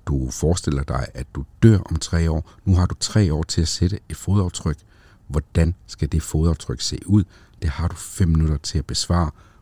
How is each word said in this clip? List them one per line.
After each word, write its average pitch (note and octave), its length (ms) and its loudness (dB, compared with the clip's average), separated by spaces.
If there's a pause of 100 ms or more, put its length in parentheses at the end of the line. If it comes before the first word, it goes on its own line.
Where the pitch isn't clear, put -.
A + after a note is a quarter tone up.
du C2 240 -2
forestiller D2 520 0
dig, B1+ 300 -4
at C2 220 -12
du C#2+ 100 -8 (180)
dør A2 160 8
om - 160 -4
tre E2 360 0
år. D#2 200 -4 (140)
Nu G2 100 4
har F2+ 100 4
du F2 140 -4
tre F#2+ 340 2
år D#2 100 -2
til - 180 -2
at D#2+ 60 2
sætte - 320 -2 (100)
et D#2 80 -10
fodaftryk. F#2 600 -2 (500)
Hvordan E2 480 0 (120)
skal - 240 -6
det D#2+ 120 0
fodaftryk - 580 -2
se - 240 -6
ud? G2 180 6 (380)
Det D#2+ 80 -2
har E2 180 -2
du E2 80 -4
fem - 340 -2
minutter D#2 280 2
til - 220 -4
at C#2 60 -4
besvare. E2+ 460 -2 (300)